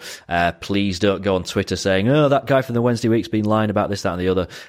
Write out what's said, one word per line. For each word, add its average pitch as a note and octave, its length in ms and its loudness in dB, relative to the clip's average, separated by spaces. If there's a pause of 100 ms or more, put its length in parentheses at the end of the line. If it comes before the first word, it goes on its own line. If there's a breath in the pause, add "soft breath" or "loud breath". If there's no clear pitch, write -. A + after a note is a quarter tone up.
(280 loud breath)
Uh, E2+ 260 0
please G2+ 440 -2
don't G2 240 0
go F#2+ 140 0
on F2+ 80 0
Twitter F#2+ 320 -2
saying, F#2+ 340 0
"Oh, D3 200 4
that C3+ 180 0
guy C3+ 160 2
from A#2+ 100 -8
the A#2 80 0
Wednesday A#2 280 0
week's A2+ 180 2
been G#2+ 180 -2
lying G#2+ 240 2
about G2 220 0
this, G2 100 -6
that F#2 120 -2
and F2 60 -6
the F#2 100 0
other." F2+ 180 2 (220 loud breath)